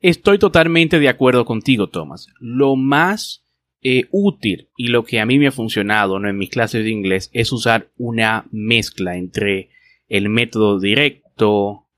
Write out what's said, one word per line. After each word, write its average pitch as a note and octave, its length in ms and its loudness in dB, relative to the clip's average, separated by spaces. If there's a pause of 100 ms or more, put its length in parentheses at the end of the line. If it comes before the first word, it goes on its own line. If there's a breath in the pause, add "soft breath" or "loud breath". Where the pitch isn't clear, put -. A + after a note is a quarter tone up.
Estoy G3 380 2
totalmente E3 600 2
de C#3 100 4
acuerdo B2 340 2
contigo, A2 460 0
Thomas. D#2+ 380 -12 (120)
Lo C3 380 0
más, D3+ 680 -2 (360)
eh, B2+ 300 0
útil F3+ 680 -2
y A#2+ 100 -6
lo A#2+ 160 2
que A#2 160 -4
a A2 60 0
mí B2+ 140 2
me C#3+ 80 4
ha C3 40 0
funcionado, G#2 680 -2
¿no?, G2+ 100 -4
en G2 80 -4
mis G2 120 -6
clases A2+ 360 -2
de A2 60 -2
inglés F#2+ 420 -2
es A#2 180 -2
usar A2+ 460 -2
una A2+ 520 -2
mezcla G#2+ 680 -2
entre F#2+ 540 -4 (360 soft breath)
el G2+ 220 -2
método A2 500 0
directo G#2 1200 -2